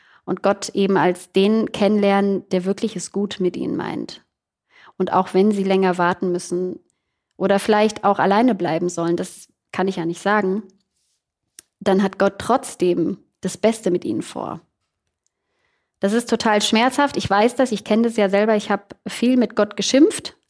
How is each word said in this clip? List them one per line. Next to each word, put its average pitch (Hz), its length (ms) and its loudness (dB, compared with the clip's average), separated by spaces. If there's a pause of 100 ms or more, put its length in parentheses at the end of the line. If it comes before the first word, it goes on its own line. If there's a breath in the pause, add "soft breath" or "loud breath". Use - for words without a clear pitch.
(260 soft breath)
und - 180 -4
Gott 202 260 0
eben 196 280 0
als 175 340 0
den 214 400 2
kennenlernen, 202 800 2
der 180 160 -2
wirklich 202 320 -4
es - 160 -10
gut 202 260 -4
mit 180 160 -2
ihnen - 220 -6
meint. - 440 -8 (760 soft breath)
Und 185 140 -2
auch - 220 0
wenn 196 180 4
sie 202 120 0
länger 190 340 2
warten 180 340 0
müssen 180 480 -4 (560)
oder 196 240 0
vielleicht 214 460 0
auch 196 120 2
alleine 208 380 2
bleiben 170 320 -2
sollen, 170 300 -2
das - 320 -10 (240)
kann 185 160 0
ich 190 80 -4
ja 170 80 -4
nicht 170 160 -6
sagen, 202 420 0 (1160)
dann 190 200 2
hat 190 160 -2
Gott 196 220 2
trotzdem 180 800 -2 (240)
das - 160 -6
Beste 220 340 0
mit 175 140 -2
ihnen - 160 -4
vor. - 400 -10 (1400)
Das 202 140 0
ist 233 160 -2
total 214 320 2
schmerzhaft. 262 560 0
Ich - 120 -4
weiß 214 260 2
das, 254 180 0
ich 202 100 -6
kenne 220 200 2
das 233 120 -2
ja 202 140 2
selber. 208 260 2
Ich 208 160 -2
habe 202 120 -2 (220)
viel 254 320 0
mit - 200 0
Gott 208 180 0
geschimpft. - 640 2 (120)